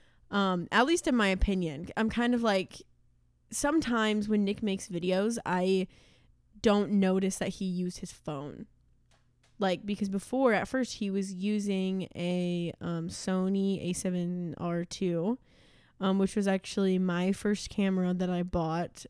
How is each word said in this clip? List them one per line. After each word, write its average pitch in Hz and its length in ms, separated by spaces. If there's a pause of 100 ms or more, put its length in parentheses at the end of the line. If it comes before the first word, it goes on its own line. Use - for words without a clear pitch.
(300)
Um, 190 420
at 233 140
least 339 220
in 262 80
my 208 140
opinion, 185 640
I'm 220 140
kind 240 260
of 233 80
like, 196 380 (680)
sometimes 226 760
when 214 160
Nick 196 180
makes 196 280
videos, 185 560
I 185 420 (760)
don't 208 320
notice 190 440
that - 120
he 196 160
used 180 340
his - 120
phone. 147 540 (960)
Like, 190 260
because 202 240
before, 233 440
at - 140
first, 262 280
he 196 140
was 196 240
using 190 840
a, 175 680
um, 170 260
Sony 190 840
A 185 40
seven 180 640
R 170 260
two, 175 560 (600)
um, 196 200
which 190 160
was 202 120
actually 190 520
my 180 320
first 208 380
camera 185 440
that 180 160
I 175 140
bought, 170 680